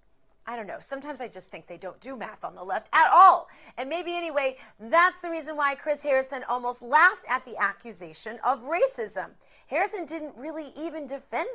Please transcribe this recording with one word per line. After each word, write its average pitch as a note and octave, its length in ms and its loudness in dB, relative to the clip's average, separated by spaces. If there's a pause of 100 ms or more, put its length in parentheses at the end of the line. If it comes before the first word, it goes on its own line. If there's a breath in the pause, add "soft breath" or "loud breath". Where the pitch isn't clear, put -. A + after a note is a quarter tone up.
(460)
I A#3 120 -8
don't G#3+ 100 -8
know. B2+ 140 -10
Sometimes C#4 400 -10
I A3+ 80 -8
just F3+ 200 -16
think E3 180 -18
they F3 100 -14
don't F3+ 240 -12
do B3+ 160 -12
math E3 260 -12
on E3+ 100 -8
the F3+ 120 -14
left G3 260 -4
at D#4 220 6
all. F4 340 10 (300 loud breath)
And C4 100 -6
maybe E4+ 260 -4
anyway, C#4+ 440 -2 (200 loud breath)
that's E4+ 440 2
the F4 80 -6
reason D#4 260 -6
why C#4+ 200 0
Chris C#4+ 260 -2
Harrison C4 480 0
almost B3 320 -4
laughed D#4 480 4
at B3+ 160 -2
the A#3 100 -14
accusation G3 880 -6
of A#3+ 220 0
racism. C4 600 -2 (400 soft breath)
Harrison F4+ 380 -2
didn't D4+ 300 -10
really D4 420 -10
even D4+ 300 -8
defend C4+ 480 -6